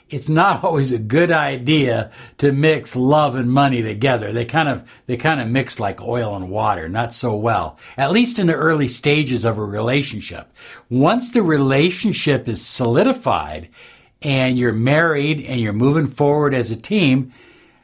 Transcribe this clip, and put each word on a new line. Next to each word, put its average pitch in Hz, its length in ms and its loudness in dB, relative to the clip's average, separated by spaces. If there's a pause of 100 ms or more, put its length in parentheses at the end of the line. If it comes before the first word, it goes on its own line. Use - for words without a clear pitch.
it's 131 180 -8
not 175 360 2
<laughs> - 20 -4
always 139 260 2
a 117 80 0
good 147 320 2
idea 135 800 0 (260)
to 143 140 2
mix 147 460 0
love 135 380 2
and 123 140 -2
money 135 320 2
together. 110 520 -2
They 117 100 -2
kind 147 240 -2
of, 127 160 -6 (220)
they 131 100 -4
kind 156 240 0
of 113 80 -6
mix 123 320 -2
like 101 220 -4
oil 113 340 -4
and 92 140 -10
water, 98 400 -2
not 117 260 -4
so 117 180 -2
well, 104 460 -2 (160)
at 139 160 -2
least 240 280 2
in 180 80 2
the 165 60 2
early 151 360 0
stages 131 560 0
of 110 120 0
a 107 60 -4
relationship. 107 880 -4 (380)
Once 175 420 0
the 233 100 4
relationship 147 1080 0
is 107 140 -4
solidified 117 1080 0 (520)
and 131 360 0
you're 123 160 2
married 147 720 0
and 123 160 -4
you're 107 100 -2
moving 135 360 2
forward 147 460 0
as 113 180 -2
a 113 40 -4
team, 135 560 0 (520)